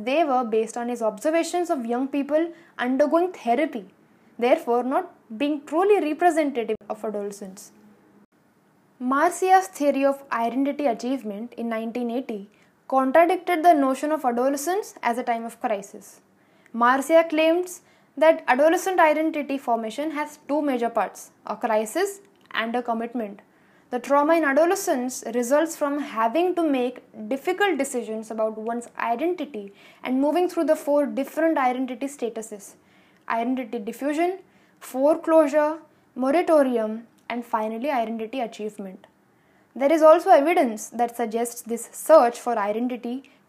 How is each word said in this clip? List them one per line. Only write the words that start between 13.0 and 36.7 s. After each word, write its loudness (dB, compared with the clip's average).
the 8
notion 0
of -4
adolescence -2
as -2
a -6
time -4
of -14
crisis. -8
Marcia 4
claims 0
that 4
adolescent 2
identity 2
formation -4
has -8
two 0
major -2
parts, -4
a -6
crisis -2
and -4
a -2
commitment. -6
The -4
trauma 2
in 2
adolescence 0
results 0
from -2
having 0
to 0
make -2
difficult 0
decisions -6
about -4
one's -8
identity -4
and -2
moving 2
through -2
the 2
four 0
different -2
identity -2
statuses: -10
identity -4
diffusion, -2
foreclosure, 2
moratorium, 2